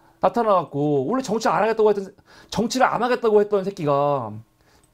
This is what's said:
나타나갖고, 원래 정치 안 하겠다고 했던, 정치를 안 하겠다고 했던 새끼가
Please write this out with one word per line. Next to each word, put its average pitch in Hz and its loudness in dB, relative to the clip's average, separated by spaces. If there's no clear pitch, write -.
나타나갖고, 151 0
원래 262 -2
정치 220 -4
안 170 0
하겠다고 220 2
했던, 202 -2
정치를 240 -2
안 156 0
하겠다고 233 2
했던 208 0
새끼가 143 -2